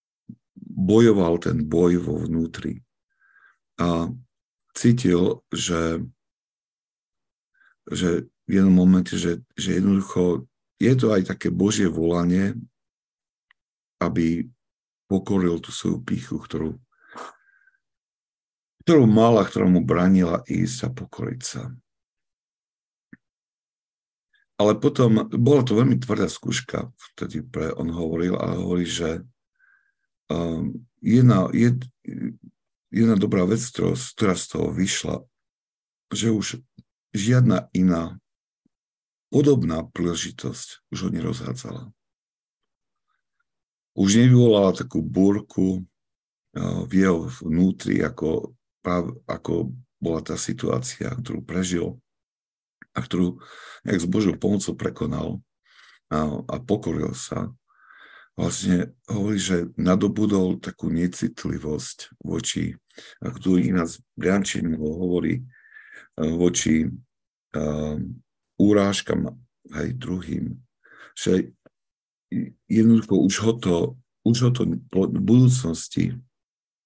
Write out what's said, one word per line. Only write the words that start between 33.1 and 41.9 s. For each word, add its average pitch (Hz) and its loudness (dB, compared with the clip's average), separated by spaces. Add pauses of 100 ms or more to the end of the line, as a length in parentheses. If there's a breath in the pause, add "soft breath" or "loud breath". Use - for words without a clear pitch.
dobrá 98 2
vec, 110 0 (160)
ktorá, 87 -2
ktorá - -2
z - -6
toho 80 -4
vyšla, 82 -4 (960)
že 113 -2
už 104 -2 (640)
žiadna 113 2
iná 87 0 (1120)
podobná 107 4
príležitosť - -6
už 87 -8
ho 95 -4
nerozhádzala. - -8 (2000)